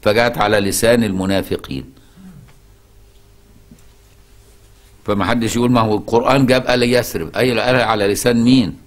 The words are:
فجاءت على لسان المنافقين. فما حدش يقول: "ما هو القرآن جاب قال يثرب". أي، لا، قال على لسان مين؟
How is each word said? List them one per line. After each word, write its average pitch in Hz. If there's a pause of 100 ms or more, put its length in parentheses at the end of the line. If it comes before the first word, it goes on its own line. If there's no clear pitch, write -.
فجاءت 120
على 107
لسان 113
المنافقين. 95 (3250)
فما 101
حدش 113
يقول: 120
"ما 123
هو 107
القرآن 120
جاب 127
قال 123
يثرب". 107
أي، 120
لا، 110
قال 127
على 110
لسان 117
مين؟ 120 (100)